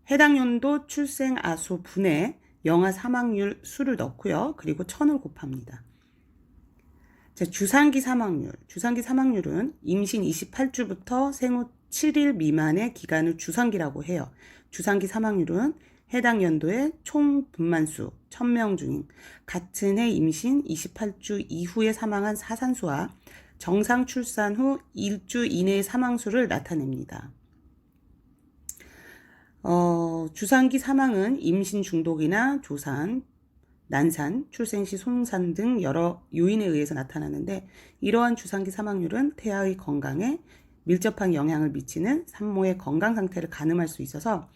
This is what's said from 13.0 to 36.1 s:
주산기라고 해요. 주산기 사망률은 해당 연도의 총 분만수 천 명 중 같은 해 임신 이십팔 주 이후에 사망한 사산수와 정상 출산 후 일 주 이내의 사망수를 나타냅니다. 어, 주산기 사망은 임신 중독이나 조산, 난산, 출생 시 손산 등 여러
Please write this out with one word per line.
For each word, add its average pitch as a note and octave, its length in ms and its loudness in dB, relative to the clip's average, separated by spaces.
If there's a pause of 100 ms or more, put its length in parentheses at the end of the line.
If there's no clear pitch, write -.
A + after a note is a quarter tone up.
주산기라고 E3 680 -2
해요. D#3+ 260 -4 (400)
주산기 G3 360 0
사망률은 G#3 680 0 (400)
해당 A#3 300 2
연도의 F3+ 500 2 (120)
총 C#4+ 480 2
분만수 D#3+ 580 0 (200)
천 A#3+ 220 0
명 G#3+ 240 2
중 C#3+ 300 -4 (400)
같은 G3 520 -2
해 A#3 120 2
임신 G3+ 560 2
이십팔 G3 540 -6
주 G3+ 280 -4
이후에 F3 440 0
사망한 G#3+ 420 -2
사산수와 G#3 800 -4 (440)
정상 G#3+ 480 2
출산 G#3+ 500 -2
후 C4+ 240 0 (140)
일 G3+ 320 -4
주 A#3+ 200 -2
이내의 G3 380 2
사망수를 A#3+ 640 0
나타냅니다. C3 840 -6 (2250)
어, E3+ 720 2
주산기 B3+ 460 4
사망은 B3+ 600 2
임신 F#3+ 420 0
중독이나 E3+ 800 0
조산, D3 600 -4 (680)
난산, D#3 600 0
출생 G#3 340 -2
시 F#3+ 120 -8
손산 G3 580 -2
등 A3 280 0
여러 E3+ 400 0 (120)